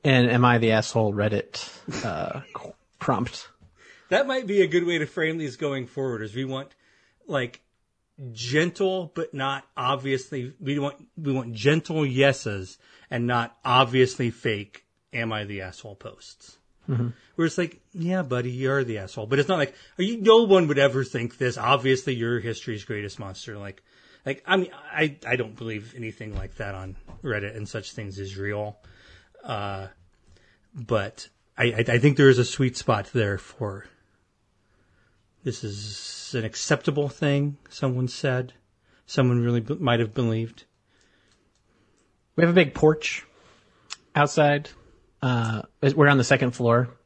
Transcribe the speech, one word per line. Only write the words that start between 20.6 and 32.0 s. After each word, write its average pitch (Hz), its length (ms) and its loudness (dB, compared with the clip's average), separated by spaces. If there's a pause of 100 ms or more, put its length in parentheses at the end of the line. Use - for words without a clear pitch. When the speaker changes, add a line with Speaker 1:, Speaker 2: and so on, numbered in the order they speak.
Speaker 2:
would 143 120 2
ever 131 240 4
think 120 340 -6
this. 123 200 -2
Obviously, 127 580 2
you're 117 240 -2
history's 110 440 -8
greatest 104 360 -8
monster. 101 380 -14
Like, 98 260 -16 (420)
like, - 200 -6
I 190 120 2
mean, 180 140 -2 (200)
I, 156 340 -2
I 123 100 0
don't 110 200 -6
believe 110 400 -10
anything 107 400 -12
like 95 200 -8
that 101 200 -10
on 95 200 -12 (280)
Reddit 104 320 -6
and 107 120 -10
such - 260 -10
things 98 260 -12
is 98 180 -10
real. 104 400 -6 (680)
Uh, 101 440 -8 (880)
but 110 540 -4 (300)
I, 123 80 2
I, 117 220 0
I 120 120 2
think 139 180 4